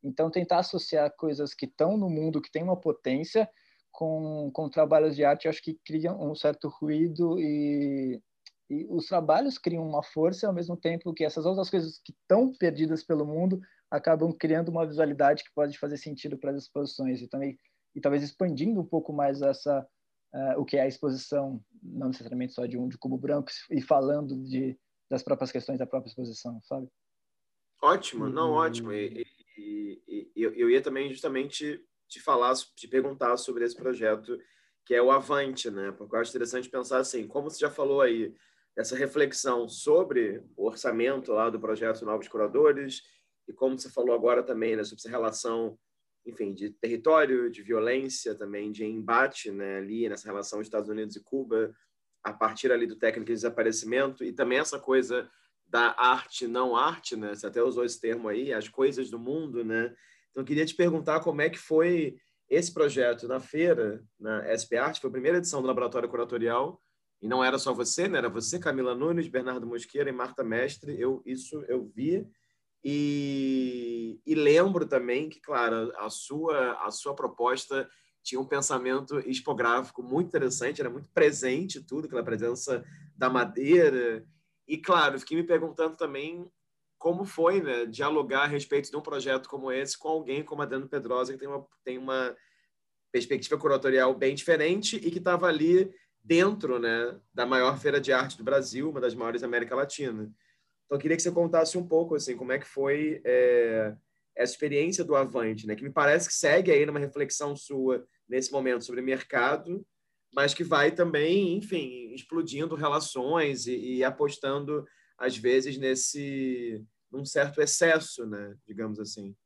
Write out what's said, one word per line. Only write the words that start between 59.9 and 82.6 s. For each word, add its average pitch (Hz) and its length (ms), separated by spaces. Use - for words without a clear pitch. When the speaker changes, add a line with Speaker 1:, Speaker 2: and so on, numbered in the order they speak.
Speaker 2:
Então, 135 120
eu 131 40
queria 151 180
te 156 100
perguntar 160 460
como 151 220
é 160 80
que 170 80
foi 160 580
esse 170 240
projeto 123 560
na 131 120
feira, 131 640
na 107 300
S 110 180
P 117 120
Arte, 147 220
foi 131 100
a - 20
primeira 135 240
edição 170 240
do 131 80
Laboratório 123 400
Curatorial, 120 720
e 104 80
não 127 160
era 127 140
só 131 160
você, 127 340
né? 170 100
Era 120 120
você, 117 280
Camila 131 360
Nunes, 160 340
Bernardo 127 380
Mosqueira 120 420
e 131 40
Marta 127 300
Mestre. 123 560
Eu, 127 280
isso 135 420
eu 123 160
vi, 165 320
E, 135 1400
e 156 80
lembro 156 520
também 127 440
que, - 100
claro, 117 560
a 107 140
sua, 143 600
a 104 60
sua 139 240
proposta 131 760
tinha 131 180
um 135 60
pensamento 135 720
expográfico 127 840
muito 139 260
interessante, 139 520
era 131 100
muito 131 200
presente 147 720
tudo, 151 240
aquela 123 160
presença 117 640